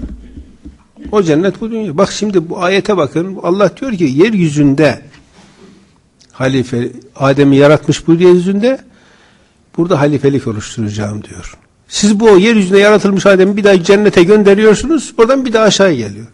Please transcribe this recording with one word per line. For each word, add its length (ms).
O 120
cennet 380
bu 100
dünya. 260
Bak 140
şimdi 380
bu 140
ayete 340
bakın. 460
Allah 340
diyor 160
ki 100
yeryüzünde 960
halife, 600
Adem'i 400
yaratmış 520
bu 60
yeryüzünde. 640
Burada 220
halifelik 480
oluşturacağım 760
diyor. 340
Siz 320
bu 200
yeryüzünde 400
yaratılmış 460
Adem'i 320
bir 60
daha 200
cennete 400
gönderiyorsunuz. 960
Oradan 280
bir 80
daha 100
aşağı 300
geliyor. 400